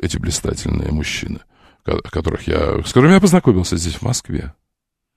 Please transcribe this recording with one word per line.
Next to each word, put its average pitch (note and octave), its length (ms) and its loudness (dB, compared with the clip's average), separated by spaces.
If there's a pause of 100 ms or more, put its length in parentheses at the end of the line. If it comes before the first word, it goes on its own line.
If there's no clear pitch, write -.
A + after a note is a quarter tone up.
эти - 160 -4
блистательные C#2+ 760 -4
мужчины, - 480 -6 (440)
ко-, - 180 -2
которых - 440 -6
я, - 380 -2
с - 80 -8
которыми D3+ 220 6
я G3 60 6
познакомился C3+ 560 4
здесь, E2 180 -4
в - 80 -14
Москве. - 520 -6 (600)